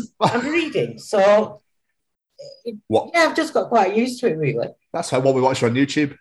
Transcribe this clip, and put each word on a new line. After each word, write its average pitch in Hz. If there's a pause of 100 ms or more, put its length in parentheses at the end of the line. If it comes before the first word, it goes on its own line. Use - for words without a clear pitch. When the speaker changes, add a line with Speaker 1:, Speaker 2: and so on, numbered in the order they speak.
(200)
Speaker 1:
And 233
reading, 285
so 208 (1200)
Speaker 2:
What? -
Speaker 1:
Yeah, 339
I've 311
just 320
got 202
quite 202
used 240
to -
it, 160
really. 147 (240)
Speaker 2:
That's 170
how, 160
what 135
we 127
watch 131
on 117
YouTube, 139